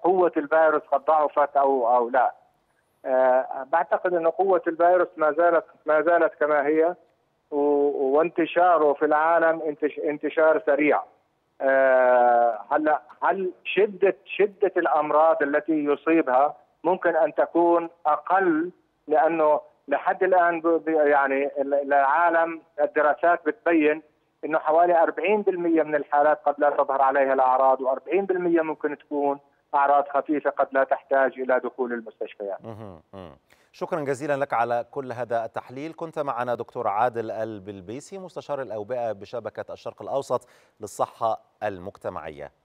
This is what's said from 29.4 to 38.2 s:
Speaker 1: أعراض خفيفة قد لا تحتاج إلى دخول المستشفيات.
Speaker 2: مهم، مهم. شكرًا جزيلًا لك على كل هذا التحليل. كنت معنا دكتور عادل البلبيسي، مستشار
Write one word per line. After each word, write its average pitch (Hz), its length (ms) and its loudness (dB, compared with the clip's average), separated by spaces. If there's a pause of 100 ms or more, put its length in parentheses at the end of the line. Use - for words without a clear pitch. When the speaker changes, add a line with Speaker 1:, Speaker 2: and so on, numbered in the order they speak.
Speaker 1:
أعراض 143 320 2
خفيفة 143 420 -2
قد 139 220 -2
لا 135 120 2
تحتاج 135 560 -2
إلى 127 200 -2
دخول 123 340 -6
المستشفيات. 104 720 -12
Speaker 2:
مهم، 104 360 -16 (120)
مهم. 90 220 -18 (400)
شكرًا 180 240 -6
جزيلًا 143 380 -4
لك 139 160 -4
على 120 380 -2
كل 131 200 -10
هذا 117 340 -6
التحليل. 131 480 -12
كنت 160 260 -12
معنا 123 360 -4
دكتور 117 320 -8
عادل 113 440 -2
البلبيسي، 104 840 -12
مستشار 147 440 -10